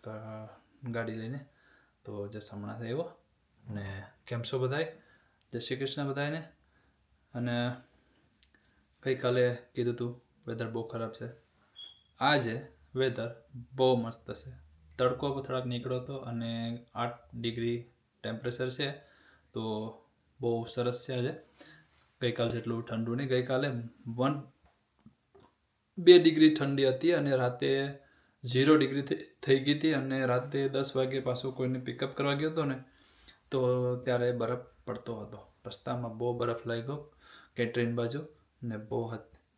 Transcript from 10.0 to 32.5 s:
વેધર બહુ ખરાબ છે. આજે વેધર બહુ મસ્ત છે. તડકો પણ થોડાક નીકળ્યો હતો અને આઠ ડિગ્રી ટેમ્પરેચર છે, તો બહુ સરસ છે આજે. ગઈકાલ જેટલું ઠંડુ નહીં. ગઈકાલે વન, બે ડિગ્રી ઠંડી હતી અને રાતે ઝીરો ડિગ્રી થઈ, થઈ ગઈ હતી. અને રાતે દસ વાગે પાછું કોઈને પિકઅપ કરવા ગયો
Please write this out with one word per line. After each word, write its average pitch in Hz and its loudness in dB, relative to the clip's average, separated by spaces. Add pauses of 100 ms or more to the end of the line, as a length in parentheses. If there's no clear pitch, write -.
વેધર 113 -6
બહુ 113 -4
ખરાબ 113 -6
છે. - -10 (920)
આજે 127 2 (220)
વેધર 120 0 (400)
બહુ 131 6
મસ્ત 113 -6
છે. - -12 (460)
તડકો 127 2
પણ 135 -4
થોડાક 131 -4
નીકળ્યો 123 -2
હતો 135 -10
અને 117 -4 (160)
આઠ 120 -4 (160)
ડિગ્રી 117 -2 (380)
ટેમ્પરેચર 120 -4
છે, 139 -4 (640)
તો 110 -4 (440)
બહુ 117 0
સરસ 120 -4
છે 131 -4
આજે. 123 -2 (800)
ગઈકાલ 117 0
જેટલું 117 -2
ઠંડુ 113 -2
નહીં. 135 -2
ગઈકાલે 127 2 (360)
વન, 131 0 (1600)
બે 175 12
ડિગ્રી 156 8
ઠંડી 139 2
હતી 151 2
અને 143 2
રાતે 135 0 (460)
ઝીરો 135 6
ડિગ્રી 139 2
થઈ, - -4 (180)
થઈ 135 6
ગઈ 143 2
હતી. 156 2
અને 135 0
રાતે 123 0
દસ 135 -2
વાગે 131 0
પાછું 131 -4
કોઈને 127 0
પિકઅપ 127 -6
કરવા 139 0
ગયો 151 0